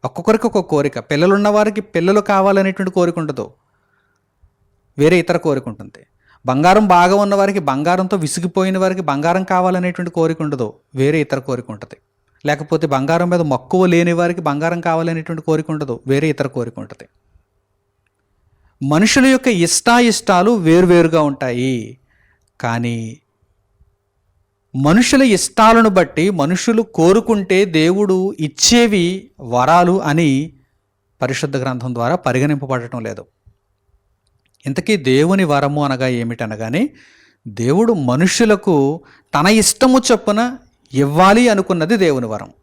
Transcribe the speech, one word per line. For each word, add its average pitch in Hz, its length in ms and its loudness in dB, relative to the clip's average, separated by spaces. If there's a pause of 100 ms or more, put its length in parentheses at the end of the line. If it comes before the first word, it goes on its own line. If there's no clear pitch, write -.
ఒక్కొక్కరికి 214 400 -2
ఒక్కొక్క 202 240 -4
కోరిక. 143 300 -2
పిల్లలున్న 185 480 0
వారికి 208 340 0
పిల్లలు 180 380 0
కావాలనేటువంటి 196 720 0
కోరిక 175 280 -2
ఉండదు, 143 340 -8 (1400)
వేరే 160 220 4
ఇతర 175 180 -2
కోరిక 143 300 -2
ఉంటుంది. - 380 -18 (400)
బంగారం 175 420 4
బాగా 180 280 4
ఉన్న 202 200 0
వారికి, 196 240 0
బంగారంతో 175 580 -2
విసిగిపోయిన 180 600 -4
వారికి 185 240 -2
బంగారం 160 420 -2
కావాలనేటువంటి 180 680 -2
కోరిక 160 300 -2
ఉండదు, 135 320 -6 (220)
వేరే 143 260 0
ఇతర 139 180 -4
కోరిక 123 320 -10
ఉంటుంది. - 260 -18 (480)
లేకపోతే 151 420 -2
బంగారం 156 420 0
మీద 175 120 0
మక్కువ 165 440 0
లేని 170 280 2
వారికి 175 280 -2
బంగారం 165 400 -4
కావాలనేటువంటి 165 600 -4
కోరిక 160 280 -2
ఉండదు, 143 360 -6
వేరే 139 220 0
ఇతర 139 180 -4
కోరిక 117 320 -10
ఉంటుంది. - 300 -20 (1800)
మనుషుల 202 400 2
యొక్క 262 220 2
ఇష్టాయిష్టాలు 208 1040 2
వేరువేరుగా 170 680 4
ఉంటాయి. 127 760 -4 (640)
కానీ 117 580 -6 (1600)
మనుషుల 208 460 2
ఇష్టాలను 226 680 4
బట్టి 180 400 0
మనుషులు 185 520 0
కోరుకుంటే 202 840 2
దేవుడు 190 720 0
ఇచ్చేవి 190 1000 0
వరాలు 151 640 2
అని 147 520 0 (680)
పరిశుద్ధ 135 360 -4
గ్రంథం 127 360 -6
ద్వారా 120 220 -2
పరిగణింపబడటం 131 840 -4
లేదు. 104 260 -12 (1400)
ఇంతకీ 139 320 -2
దేవుని 156 460 2
వరము 143 420 0
అనగా 131 220 -4
ఏమిటనగానే 117 840 -4 (580)
దేవుడు 139 460 0
మనుషులకు 165 1080 0 (380)
తన 156 80 2
ఇష్టము 254 540 2 (100)
చొప్పున 226 460 -2 (360)
ఇవ్వాలి 180 560 4
అనుకున్నది 190 480 0
దేవుని 147 280 0
వరం. 104 380 -10